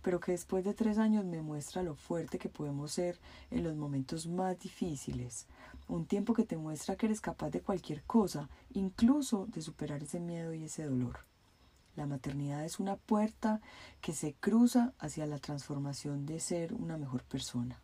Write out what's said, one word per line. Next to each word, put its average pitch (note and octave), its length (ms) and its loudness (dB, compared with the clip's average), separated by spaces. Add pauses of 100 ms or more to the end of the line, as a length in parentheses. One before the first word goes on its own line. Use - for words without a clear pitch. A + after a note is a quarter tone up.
pero F3 180 2
que F3+ 140 0
después F#3 320 0
de G#3 80 2
tres G#3+ 240 4
años G#3+ 260 6
me E3+ 180 -2
muestra D3+ 400 -4
lo D#3+ 140 -2
fuerte E3 420 -2
que - 120 -4
podemos D3 420 -4
ser F3 260 0 (320)
en E3+ 140 0
los D#3+ 120 0
momentos D3 520 -2
más F3+ 320 0
difíciles. C#3 880 -6 (400)
Un E3+ 180 -2
tiempo G3+ 280 2
que A3 100 6
te E3+ 140 0
muestra D#3 400 -4
que - 80 2
eres G#3+ 160 2
capaz D#3 300 -4
de - 100 -2
cualquier D3+ 420 -2
cosa, F3 460 2 (240)
incluso A3+ 760 4
de E3+ 140 -6
superar D3+ 420 -6
ese F3 160 -4
miedo E3+ 340 -4
y D#3+ 120 -6
ese D#3 180 -8
dolor. B2+ 360 0 (760)
La D3+ 100 -4
maternidad C#3+ 600 -2
es - 140 -8
una G3 180 0
puerta G#3+ 640 2 (400)
que E3 120 -4
se D3+ 200 -2
cruza A#3+ 680 6
hacia D#3 260 -4
la D3 140 -2
transformación C#3+ 840 -4
de D#3+ 160 -4
ser E3+ 320 0
una E3 240 -4
mejor C3 260 -4
persona. B2 600 -4